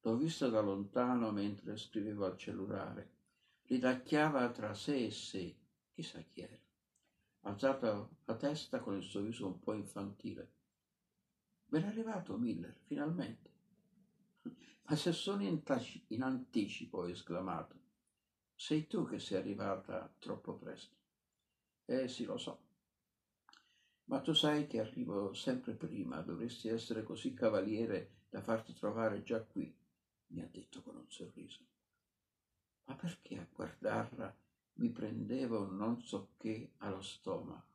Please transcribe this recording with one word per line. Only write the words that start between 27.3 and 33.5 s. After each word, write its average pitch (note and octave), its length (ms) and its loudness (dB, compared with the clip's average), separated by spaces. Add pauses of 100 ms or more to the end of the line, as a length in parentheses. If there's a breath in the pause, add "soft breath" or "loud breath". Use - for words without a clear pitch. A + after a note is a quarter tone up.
cavaliere G#2+ 960 2
da G#2 100 -6
farti A2+ 320 0
trovare G#2+ 500 2
già A2+ 200 0
qui", - 320 -4 (560)
mi E2+ 120 -6
ha - 80 -8
detto - 320 -16
con - 140 -14
un - 120 -16
sorriso. - 560 -14 (1200)
Ma C4 100 -8
perché - 440 -6
a - 120 -8